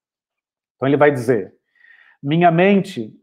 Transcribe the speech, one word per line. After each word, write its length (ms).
Então 120
ele 100
vai 140
dizer, 420
"Minha 280
mente 720